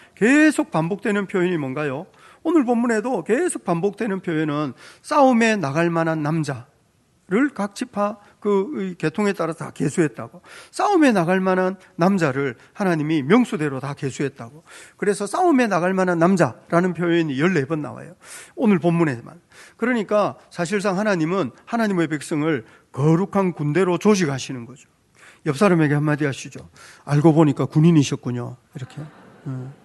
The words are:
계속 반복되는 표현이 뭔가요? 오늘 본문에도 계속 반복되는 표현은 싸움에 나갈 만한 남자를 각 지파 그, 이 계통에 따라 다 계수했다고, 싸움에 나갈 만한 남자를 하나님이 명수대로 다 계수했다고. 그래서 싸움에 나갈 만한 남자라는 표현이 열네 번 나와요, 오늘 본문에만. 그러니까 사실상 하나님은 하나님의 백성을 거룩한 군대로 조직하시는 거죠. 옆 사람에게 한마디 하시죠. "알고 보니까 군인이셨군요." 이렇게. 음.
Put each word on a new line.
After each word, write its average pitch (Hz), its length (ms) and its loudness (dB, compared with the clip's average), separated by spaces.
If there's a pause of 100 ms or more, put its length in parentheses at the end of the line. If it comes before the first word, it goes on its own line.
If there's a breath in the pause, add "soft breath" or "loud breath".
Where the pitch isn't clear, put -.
(160 soft breath)
계속 294 560 2
반복되는 190 560 -2
표현이 180 300 -2
뭔가요? 143 480 -6 (360 soft breath)
오늘 320 220 2
본문에도 233 600 0
계속 294 400 -2
반복되는 190 560 -2
표현은 151 500 -2 (300 loud breath)
싸움에 240 560 2
나갈 165 320 0
만한 160 340 -2
남자를 147 400 -4 (880)
각 202 220 -6
지파 208 440 -4 (200 soft breath)
그, 202 520 -2
이 175 40 -14
계통에 202 380 -2
따라 165 180 -4
다 139 200 -12
계수했다고, 160 680 -4 (300 loud breath)
싸움에 359 400 2
나갈 185 300 2
만한 185 340 0 (220 soft breath)
남자를 143 580 2 (160 soft breath)
하나님이 160 520 0
명수대로 147 580 0
다 139 120 -8
계수했다고. 135 720 -8 (320 loud breath)
그래서 202 320 -2
싸움에 311 400 2
나갈 185 260 0
만한 180 260 0
남자라는 175 720 2
표현이 165 480 -2
열네 160 240 0
번 156 160 -6
나와요, 131 340 -14 (400 loud breath)
오늘 208 240 2
본문에만. 165 640 0 (340 loud breath)
그러니까 208 640 -2 (120 soft breath)
사실상 180 480 -2
하나님은 180 540 -2 (140)
하나님의 202 420 -2
백성을 151 560 -4 (300 soft breath)
거룩한 180 580 2
군대로 170 460 0
조직하시는 139 680 -2
거죠. 123 220 -20 (580 soft breath)
옆 143 120 -2
사람에게 165 380 4
한마디 147 280 0
하시죠. 135 460 -8 (340 loud breath)
"알고 147 300 4
보니까 147 320 4
군인이셨군요." 131 920 2 (200)
이렇게. 135 260 -14 (460)
음. 131 260 -12 (120)